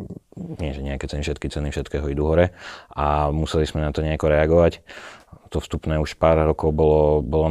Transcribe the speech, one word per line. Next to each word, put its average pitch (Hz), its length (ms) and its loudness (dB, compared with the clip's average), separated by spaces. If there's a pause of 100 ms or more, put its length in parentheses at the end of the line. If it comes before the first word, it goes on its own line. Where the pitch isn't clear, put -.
(360)
nie 147 360 -8
že 67 80 -10
nejaké 69 280 -8
ceny, 73 120 -6
všetky 71 320 -6
ceny 73 160 -4
všetkého 71 400 -6
idú 73 200 -2
hore 87 240 4 (400)
a 73 360 0
museli 78 400 -2
sme 78 160 -4
na 73 80 -2
to - 80 -4
nejako 78 320 0
reagovať. 80 480 4 (720)
To 80 100 -4
vstupné 78 400 -4
už - 160 -6
pár 80 240 4
rokov 78 320 0
bolo, 76 480 4
bolo 78 280 0